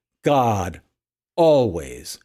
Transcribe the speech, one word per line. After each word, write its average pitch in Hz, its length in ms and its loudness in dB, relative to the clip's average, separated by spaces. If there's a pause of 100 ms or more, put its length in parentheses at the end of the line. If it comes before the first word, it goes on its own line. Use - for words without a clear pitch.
(220)
God 107 600 0 (520)
always 98 920 0